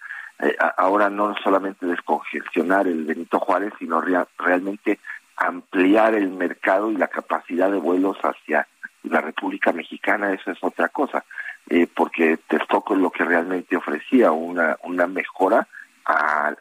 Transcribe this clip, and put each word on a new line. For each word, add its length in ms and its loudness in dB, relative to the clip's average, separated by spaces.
eh, 180 0
a-, 200 0
ahora 320 2
no 340 -2
solamente 420 0
descongestionar 1000 0
el 160 -2
Benito 380 -2
Juárez, 380 0
sino 200 -2
rea-, 380 0
realmente 640 -2
ampliar 800 2
el 140 2
mercado 600 0
y 60 -2
la 140 -2
capacidad 600 -2
de 100 0
vuelos 440 2
hacia 420 -2
la 160 0
República 540 -2
Mexicana, 580 -4
eso 200 -4
es 100 -10
otra 260 -2
cosa, 380 -4
eh, 260 4
porque 440 2
Texcoco 460 0
es 80 4
lo 100 2
que 140 -2
realmente 500 0
ofrecía 560 2
una, 520 -2
una 240 0
mejora 600 0
a 560 0